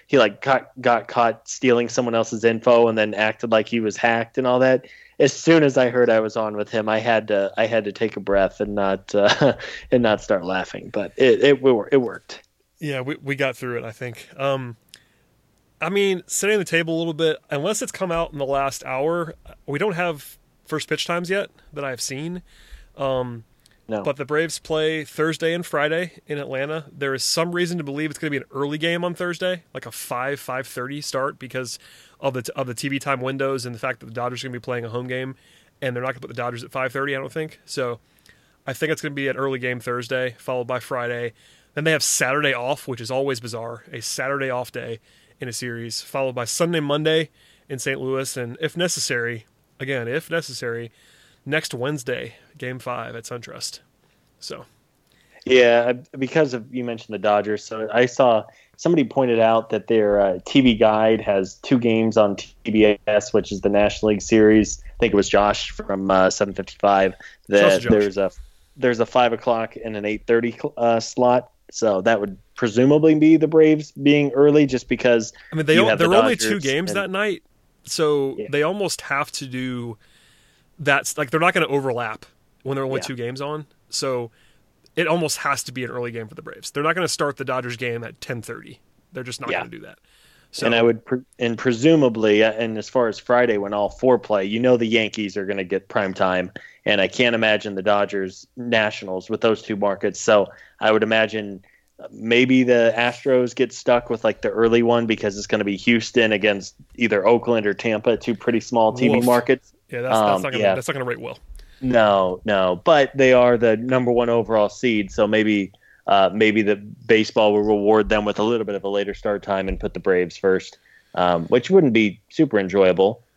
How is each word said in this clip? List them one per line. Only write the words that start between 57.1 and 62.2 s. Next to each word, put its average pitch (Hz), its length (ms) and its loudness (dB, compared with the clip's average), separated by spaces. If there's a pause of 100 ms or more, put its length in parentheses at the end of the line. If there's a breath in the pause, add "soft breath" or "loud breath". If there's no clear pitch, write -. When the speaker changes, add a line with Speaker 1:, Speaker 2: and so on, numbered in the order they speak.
Speaker 1:
the 104 60 -6
Dodgers, 104 440 0
so 110 300 -8
I 123 120 4
saw 120 380 2 (320 soft breath)
somebody 165 300 2
pointed 120 340 0
out 113 300 2
that 107 180 -4
their, 104 320 4
uh, 95 260 2
T - 140 4
V 127 160 4
guide 110 460 4
has 98 340 -2
two - 240 0
games 113 380 2
on 101 180 4